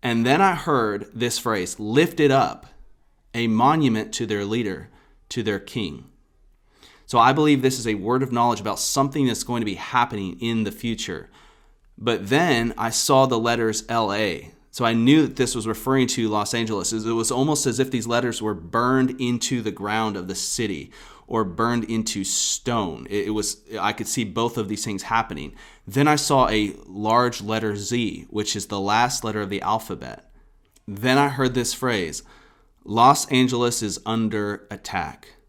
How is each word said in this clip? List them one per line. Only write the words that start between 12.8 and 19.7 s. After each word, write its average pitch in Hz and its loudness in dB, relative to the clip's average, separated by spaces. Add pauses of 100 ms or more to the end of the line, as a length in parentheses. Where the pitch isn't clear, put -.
saw 135 4
the 127 0
letters 117 0
L 113 0
A. 101 -2 (220)
So 123 -2
I 113 2
knew 127 6
that 135 0
this 123 0
was 110 -4
referring 127 2
to 117 0
Los 104 -2
Angeles. 110 -2
It 113 -2
was 113 0
almost 143 2
as 117 -2
if 131 0
these 117 -2
letters 117 -2
were 107 -2
burned 127 0
into 120 -2
the 107 -4
ground 104 -2